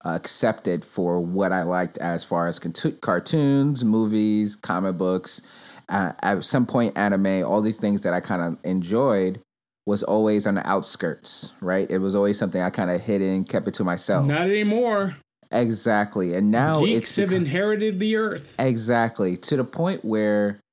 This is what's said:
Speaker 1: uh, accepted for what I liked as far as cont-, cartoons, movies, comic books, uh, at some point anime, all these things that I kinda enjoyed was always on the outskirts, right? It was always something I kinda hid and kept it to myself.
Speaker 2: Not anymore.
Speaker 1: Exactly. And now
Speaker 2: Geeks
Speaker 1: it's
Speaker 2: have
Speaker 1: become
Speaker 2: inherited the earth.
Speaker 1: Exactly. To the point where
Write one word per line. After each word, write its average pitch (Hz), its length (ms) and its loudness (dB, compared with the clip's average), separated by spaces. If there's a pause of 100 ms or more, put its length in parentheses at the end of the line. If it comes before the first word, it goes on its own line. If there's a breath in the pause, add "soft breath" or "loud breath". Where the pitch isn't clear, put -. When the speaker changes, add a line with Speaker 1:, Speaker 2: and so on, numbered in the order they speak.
Speaker 1:
uh, 87 60 -2
accepted 92 760 -2
for 87 340 -2
what 90 320 0
I 92 120 0
liked 90 340 -2
as 85 260 -4
far 85 240 -2
as 85 100 -4
cont-, - 440 -4
cartoons, 139 840 2
movies, 107 720 2
comic 92 420 -2
books, 92 440 -2 (480 loud breath)
uh, 95 320 0
at 95 240 0
some 127 200 2
point 120 320 0
anime, 98 460 2
all 98 180 2
these 107 160 -2
things 101 260 0
that 87 100 0
I 90 80 0
kinda 85 420 -4
enjoyed 95 760 0 (440)
was 104 180 0
always 107 440 2
on 101 80 2
the 95 100 -2
outskirts, - 960 -4
right? 95 320 0
It 92 60 0
was 95 180 0
always 101 220 2
something 92 240 -2
I 90 80 0
kinda 90 280 -2
hid 101 240 -2
and 92 260 0
kept - 200 -2
it 92 80 -2
to - 80 -2
myself. 92 420 0
Speaker 2:
Not 147 240 2
anymore. 208 680 0 (340)
Speaker 1:
Exactly. 104 840 0
And 101 160 4
now 147 300 2
Speaker 2:
Geeks 226 280 2
Speaker 1:
it's - 80 -4
Speaker 2:
have 196 120 2
Speaker 1:
become 185 140 2
Speaker 2:
inherited 202 560 0
the 220 160 2
earth. 220 440 -4
Speaker 1:
Exactly. 113 760 2
To - 200 -2
the 131 80 0
point 175 400 -4
where 104 540 0 (140)